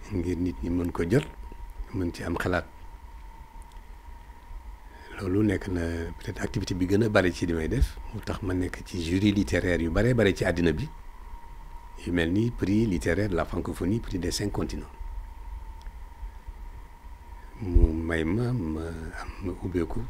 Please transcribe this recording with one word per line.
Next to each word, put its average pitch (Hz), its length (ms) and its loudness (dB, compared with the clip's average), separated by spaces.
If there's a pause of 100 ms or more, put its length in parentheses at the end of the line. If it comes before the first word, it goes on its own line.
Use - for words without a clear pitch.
(140)
ngir 87 240 0
nit 87 260 0
ñi 85 60 -2
mën 87 220 0
ko 87 120 -2
jot, 98 220 4 (680)
mën 90 180 -2
ci - 100 -10
am 87 140 -2
xalaat. 90 280 0 (2500)
Loolu 98 240 2
nekk 98 240 2
na 90 140 0 (380)
peut-être - 240 -8
activité 98 320 -2
bi 90 120 2
gën 101 160 6
a 110 60 4
bari 92 240 6
ci - 140 0
li 85 60 2
may 80 140 2
def, 123 300 2 (160)
mu 104 80 -6
tax 98 220 -4
ma 92 100 0
nekk 90 320 -2
ci 87 180 -4
jury 95 300 4
littéraire 90 480 4
yu 82 80 2
bare 107 240 6
bare 104 200 6
ci - 120 0
àddina 85 260 4
bi, 104 160 0 (1160)
yu 90 80 -2
mel 85 180 4
ni 110 200 4
prix 104 340 4
littéraire 90 440 2
de 90 60 0
la 78 100 2
francophonie, 90 540 -2
prix - 200 -4
des 87 100 -2
cinq 104 220 -2
continents. 78 340 -4 (2750)
Mu 85 320 8
may 80 320 2
ma, 117 300 4
ma 80 280 0
am, 80 480 -6 (140)
ma 90 80 -2 (120)
ubbeeku 90 460 0